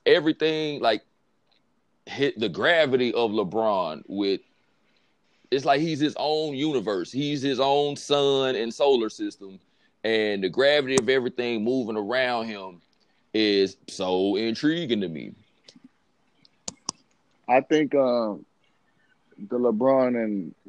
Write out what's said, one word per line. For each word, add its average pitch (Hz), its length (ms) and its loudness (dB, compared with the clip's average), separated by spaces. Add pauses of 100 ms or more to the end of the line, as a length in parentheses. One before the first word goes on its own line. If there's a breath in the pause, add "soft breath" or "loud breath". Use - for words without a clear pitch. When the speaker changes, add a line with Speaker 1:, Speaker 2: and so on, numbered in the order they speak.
Speaker 1:
everything, 156 760 2
like, 113 220 0 (1040)
hit 139 320 -2
the 110 100 -2
gravity 127 680 2
of 113 160 2
LeBron 98 760 -2
with, 98 340 -2 (1120)
it's 135 140 -2
like 143 160 4
he's 160 200 -2
his 151 180 0
own 151 360 -2
universe. 110 580 -2
He's 147 300 -4
his 135 180 -2
own 143 360 2
sun 139 600 0
and 113 180 -4
solar 131 340 4
system. 98 520 -10 (420)
And 107 400 0
the 95 60 0
gravity 135 480 2
of 120 120 4
everything 120 540 0
moving 117 340 -2
around 117 500 -2
him 95 340 -12 (520)
is 101 440 2 (120)
so 95 480 0
intriguing 117 640 -2
to 90 60 -4
me. 65 260 -12 (2250)
Speaker 2:
I 127 120 6
think, 151 340 2
um, 120 500 0 (1040)
the 123 100 -2
LeBron 123 640 2
and 101 320 -6 (140)